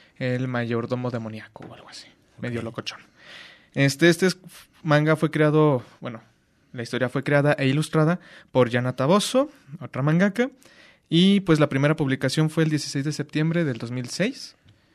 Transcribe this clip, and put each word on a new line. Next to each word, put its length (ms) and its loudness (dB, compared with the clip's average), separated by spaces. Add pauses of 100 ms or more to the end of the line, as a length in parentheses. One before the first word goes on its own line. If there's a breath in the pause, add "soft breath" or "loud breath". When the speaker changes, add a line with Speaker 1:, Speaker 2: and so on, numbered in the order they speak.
(160 soft breath)
Speaker 1:
el 320 -4
mayordomo 640 -4
demoníaco 560 -12
o 80 -20
algo 140 -20
así, 180 -20 (320)
medio 220 -8
Speaker 2:
Ok. 40 -8
Speaker 1:
locochón. 360 -12 (720 loud breath)
Este, 340 4
este 160 2
es, 140 0 (420)
manga 360 4
fue 120 0
creado, 540 2 (160)
bueno, 240 -14 (500)
la 100 -8
historia 260 -2
fue 120 -4
creada 380 2
e 80 0
ilustrada 540 0 (320 loud breath)
por 160 4
Yana 260 -2
Taboso, 540 0 (320 loud breath)
otra 200 -8
mangaka, 480 0 (600 loud breath)
y 320 4
pues 180 2
la 80 4
primera 300 0
publicación 520 0
fue 140 0
el 60 0
dieciséis 340 -4
de 80 -4
septiembre 540 -2
del 120 -4
dos 140 -10
mil 160 -8
seis, 480 -6 (400 soft breath)